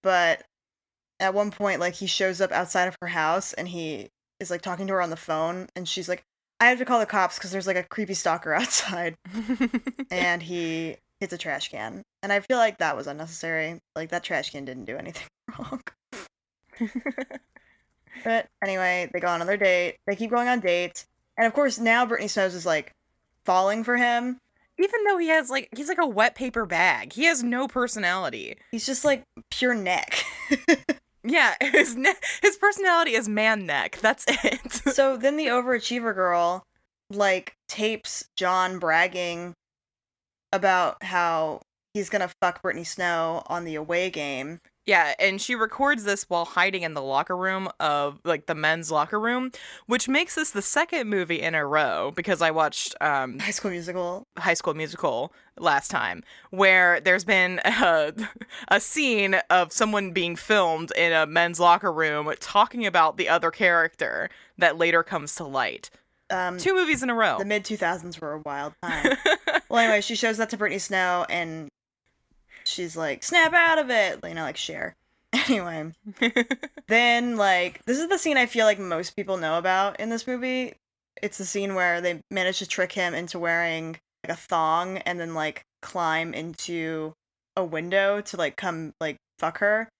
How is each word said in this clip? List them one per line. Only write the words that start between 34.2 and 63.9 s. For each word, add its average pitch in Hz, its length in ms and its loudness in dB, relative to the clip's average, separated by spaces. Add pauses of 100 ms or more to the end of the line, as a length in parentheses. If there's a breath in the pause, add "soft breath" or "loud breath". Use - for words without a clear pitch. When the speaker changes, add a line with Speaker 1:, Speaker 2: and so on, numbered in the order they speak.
Speaker 2:
it. - 580 -2
<laughs> 269 80 2
Speaker 1:
So 269 220 4
then 269 200 0
the 311 100 -2
overachiever 240 680 -2
girl, 180 480 0 (480)
like, 196 460 0 (100)
tapes - 720 -6
John 185 420 0
bragging 175 760 0 (1000)
about 185 500 2
how 170 600 0 (320)
he's 202 160 -4
gonna 185 200 -2 (100)
fuck 180 220 0
Brittany 170 220 -4
Snow 165 640 -2
on 175 160 -6
the 160 100 -8
away 170 340 -2
game. 147 520 -8 (260)
Speaker 2:
Yeah, 170 320 4
and 196 240 2
she 247 140 -4
records 233 480 0
this 202 260 -2
while 170 140 0
hiding 185 380 0
in 160 120 -6
the 143 80 -6
locker 139 340 0
room 190 320 -2 (120)
of, 147 420 0
like, 160 240 -2
the 165 80 -2
men's 156 380 0
locker 156 260 0
room, 247 320 -2 (360 loud breath)
which 240 220 0
makes 302 280 0
this 311 160 -2
the 202 100 -2
second 302 480 0
movie 175 320 0
in 165 140 0
a 147 100 0
row, 139 480 2
because 175 260 -2
I 165 120 4
watched, 156 480 0
um, 135 400 0
Speaker 1:
High 202 100 -4
School 202 220 -4
Musical. 175 500 -6 (160)
Speaker 2:
High 170 160 2
School 165 200 -2
Musical 156 580 -4 (260 soft breath)
last 156 320 2
time, 98 320 -2 (280 loud breath)
where 185 500 6
there's 185 240 4
been 185 380 2
<laughs> - 20 -6
a, 165 480 4 (560 loud breath)
a 202 100 6
scene 214 560 2 (160)
of 175 220 4
someone 208 400 0
being 170 240 -2
filmed 170 600 2
in 170 160 4
a 160 140 4
men's 170 320 2
locker 175 340 6
room 151 460 0
talking 220 480 2
about 170 300 4
the 185 120 -2
other 165 220 4
character 165 800 0 (260 loud breath)